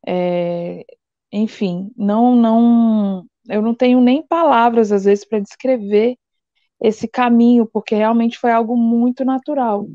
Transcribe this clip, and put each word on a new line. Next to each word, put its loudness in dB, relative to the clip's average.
É, -6
enfim, -6
não, 2
não, 2
eu -4
não -2
tenho 2
nem 2
palavras, 2
às 0
vezes, 2
pra -4
descrever -2
esse -2
caminho, 2
porque -8
realmente 0
foi -2
algo -2
muito 0
natural -4